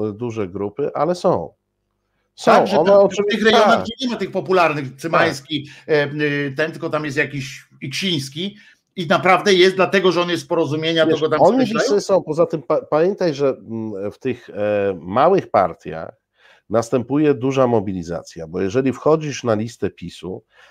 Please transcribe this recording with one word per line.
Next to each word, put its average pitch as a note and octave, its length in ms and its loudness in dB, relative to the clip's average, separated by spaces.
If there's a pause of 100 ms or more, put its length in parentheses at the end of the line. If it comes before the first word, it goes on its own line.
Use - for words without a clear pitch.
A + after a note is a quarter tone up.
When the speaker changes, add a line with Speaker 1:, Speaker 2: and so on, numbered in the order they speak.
Speaker 1:
e, G#2 40 -6
duże A2 360 -6
grupy, G2+ 460 -6
ale D#3 200 -2
są. B2+ 380 -2 (840)
Są, - 180 2
Speaker 2:
Tak, F#3 140 6
że G#2 140 0
Speaker 1:
one F3+ 100 2
Speaker 2:
tam, G3+ 100 8
Speaker 1:
oczywiście G3+ 360 2
Speaker 2:
w G3 40 -6
tych G#3+ 120 0
rejonach, A3 240 6
Speaker 1:
tak. - 80 -4
Speaker 2:
gdzie A3 100 -10 (120)
nie A#3+ 60 -6
ma G3+ 40 -6
tych G3 140 -6
popularnych, D#3 680 0
Cymański, D#3+ 680 -2 (200)
Speaker 1:
Tak. E3 100 0
Speaker 2:
e, D3 80 2 (180)
y, C#3+ 340 -2
ten, D#3 160 -2
tylko D#3+ 180 -8
tam D3+ 140 -4
jest C#3 120 -6
jakiś C#3+ 480 -6 (160)
Iksiński, D3+ 760 -6 (400)
i D3+ 100 -6
naprawdę F#3 480 4
jest, F#3 220 6
dlatego F#3 360 2
że E3 100 0
on F3 80 -2
jest E3 120 -4
z - 40 -18
Porozumienia, D#3+ 600 0
Speaker 1:
Wiesz, D#3 140 2
Speaker 2:
to D#3 80 0
go D#3 80 0
tam D3+ 100 6
Speaker 1:
oni A3 100 4 (100)
Speaker 2:
skreślają? G3+ 300 -2
Speaker 1:
gdzieś - 80 0
są, F#3 180 2
poza D#3 240 0
tym D#3+ 160 -6
pa-, D3 200 -2
pamiętaj, F3 520 0
że, C#3 140 0
mm, G#2 640 -6
w - 60 -20
tych, A#2+ 320 -6
e, - 20 -18 (480)
małych C3+ 500 2
partiach E2+ 640 -2 (560)
następuje C3+ 640 0
duża C3 320 0
mobilizacja, F#2 800 -4
bo E2+ 140 -6
jeżeli B2 320 0
wchodzisz D3+ 520 -2
na A#2 100 2
listę A2+ 360 -4
pisu, F2+ 540 -14 (260)